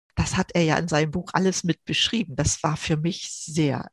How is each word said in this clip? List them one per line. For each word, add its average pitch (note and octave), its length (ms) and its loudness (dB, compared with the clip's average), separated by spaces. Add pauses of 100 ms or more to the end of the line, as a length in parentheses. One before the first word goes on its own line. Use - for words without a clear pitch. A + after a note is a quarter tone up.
(140)
Das - 220 0
hat - 180 0
er F3 80 4
ja D#3 160 4
in E3 100 0
seinem D#3 220 2
Buch F3+ 220 -6
alles F#3 320 2
mit E3 200 -2
beschrieben. - 520 -2
Das - 260 0
war D#3 140 0
für D#3 200 -2
mich E3 360 -4
sehr D3+ 600 -2